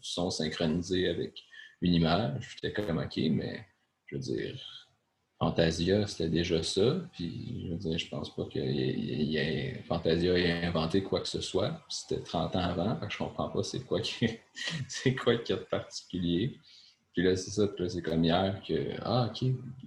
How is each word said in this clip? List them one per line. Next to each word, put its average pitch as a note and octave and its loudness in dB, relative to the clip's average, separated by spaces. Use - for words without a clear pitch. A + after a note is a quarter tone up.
son F2 -2
synchronisé F2 0
avec - -4
une F2 6
image. F2 2
J'étais - -4
comme, « G#2 0
OK », - -6
mais - -2
je - -10
veux C3+ -4
dire, - -4
Fantasia, E2+ 2
c'était E2 -4
déjà E2 2
ça. B2 2
Puis, - -6
je F2 -4
veux E2+ -4
dire, E2 -2
je - -4
pense - -8
pas - -4
qu'il - -4
y C#2 0
ait, C2 2
il - -2
y D#2 0
ait, C#2 -2
Fantasia E2+ 2
ait E2+ 2
inventé E2 2
quoi F2+ 0
que - -4
ce - -4
soit. - 0
Puis - -6
c'était D#2+ -4
trente E2 -2
ans F#2 2
avant. F2 0
Fait G#2+ -6
que - -8
je - -8
comprends - -4
pas F#2+ 0
c'est - -4
quoi - 0
qui, - 0
<laughs> D3 -4
c'est - 2
quoi A#2 4
qu'il - 0
y F#2+ -4
a - -8
de - -14
particulier. F2+ 0
Puis F2 2
là, F#2 6
c'est F#2+ -6
ça. G#2 4
Puis - -2
là, F2 0
c'est F2 -4
comme E2 2
hier F#2+ 4
que, D2 0
ah, A#2 2
ok, C3 0